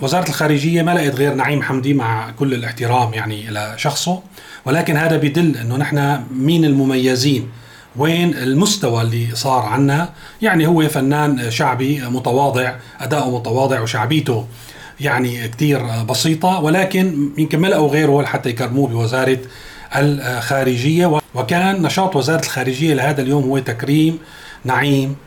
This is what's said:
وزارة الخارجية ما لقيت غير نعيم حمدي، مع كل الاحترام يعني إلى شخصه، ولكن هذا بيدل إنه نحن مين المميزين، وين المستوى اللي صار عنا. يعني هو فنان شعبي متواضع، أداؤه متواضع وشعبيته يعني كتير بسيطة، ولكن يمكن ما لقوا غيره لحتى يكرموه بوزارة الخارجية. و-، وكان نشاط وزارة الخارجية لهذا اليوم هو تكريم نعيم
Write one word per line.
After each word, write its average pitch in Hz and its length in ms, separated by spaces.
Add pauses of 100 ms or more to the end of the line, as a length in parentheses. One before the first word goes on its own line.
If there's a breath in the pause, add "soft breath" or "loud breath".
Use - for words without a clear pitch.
وزارة 175 280
الخارجية 156 520
ما 170 100
لقيت 147 240
غير 143 180
نعيم 135 280
حمدي، 131 320
مع 113 380
كل 135 220
الاحترام 117 600
يعني 107 360
إلى 107 280
شخصه، 175 440 (440 loud breath)
ولكن 160 320
هذا 160 200
بيدل 147 400
إنه 117 200
نحن 143 540
مين 151 340
المميزين، 131 840 (480 loud breath)
وين 165 380
المستوى 131 680
اللي 117 320
صار 127 280
عنا. 139 480 (320 loud breath)
يعني 175 260
هو 160 220
فنان 139 600
شعبي 131 500
متواضع، 123 760 (240 loud breath)
أداؤه 127 400
متواضع 127 420
وشعبيته 113 640 (520 loud breath)
يعني 123 480
كتير 120 560
بسيطة، 160 560
ولكن 175 800
يمكن 156 220
ما 143 80
لقوا 147 220
غيره 143 320
لحتى 135 280
يكرموه 123 380
بوزارة 127 520 (560 loud breath)
الخارجية. 135 1120
و-، 151 160 (140)
وكان 175 460
نشاط 180 340
وزارة 151 280
الخارجية 135 500
لهذا 139 280
اليوم 139 220
هو 135 160
تكريم 143 600 (440 loud breath)
نعيم 135 520 (120)